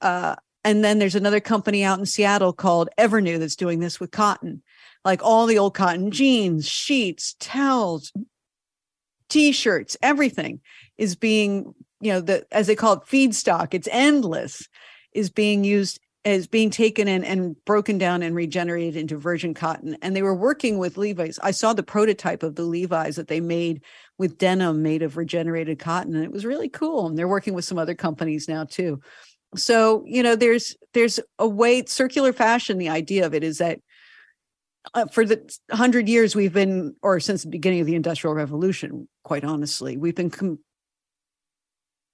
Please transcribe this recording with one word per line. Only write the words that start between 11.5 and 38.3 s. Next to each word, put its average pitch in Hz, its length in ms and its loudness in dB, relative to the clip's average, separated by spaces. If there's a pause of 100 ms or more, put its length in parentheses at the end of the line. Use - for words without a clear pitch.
you 202 140 -2
know, 185 80 0
the, 180 280 0
as 208 160 2
they 214 100 4
call 214 180 4
it, 151 60 -4
feedstock, 208 720 0
it's 180 180 -4
endless, 226 760 -2 (440)
is 196 160 -2
being 208 340 2
used, 202 380 0 (240)
is 196 220 0
being 220 240 2
taken 220 360 2
in 185 160 0
and 180 320 -2 (120)
broken 208 320 2
down 180 240 0
and 165 120 -4
regenerated 170 640 -4
into 160 220 -6
virgin 165 340 -4
cotton. 160 480 -6
And 190 160 -4
they 196 60 -2
were 196 120 0
working 226 440 0
with 180 180 -4
Levi's. 175 460 -4
I 202 80 0
saw 220 240 0
the 208 80 -2
prototype 202 600 0
of 156 120 -6
the 170 80 -6
Levi's 165 540 -2
that 165 120 -10
they 160 120 -2
made 170 420 -4 (340)
with 185 220 -4
denim 180 440 2
made 156 200 0
of 151 160 -6
regenerated 165 600 -4
cotton. 165 360 -4
And 156 100 -2
it - 80 -10
was 202 140 -8
really 269 240 -6
cool. 311 360 -4
And 160 120 -4
they're 170 100 -2
working 196 240 -2
with 175 140 -6
some 180 100 -6
other 165 180 -4
companies 156 540 -4
now 160 160 -6
too. 160 360 -6 (540)
So, 220 520 4
you 247 160 0
know, 240 120 6
there's, 233 420 2 (180)
there's 233 260 2 (180)
a 226 80 2
way, 233 380 2
circular 262 480 0
fashion, 233 460 2
the 175 100 -2
idea 165 380 0
of 151 80 -4
it 156 100 0
is 156 140 -4
that, 170 220 -2 (1120)
uh, 226 120 0
for 226 200 2
the 214 280 -2 (160)
hundred 233 380 4
years 226 260 4
we've 196 200 2
been, 190 480 0
or 190 180 2
since 196 220 -4
the 160 80 -12
beginning 175 300 0
of 156 60 0
the 165 80 0
Industrial 160 400 -2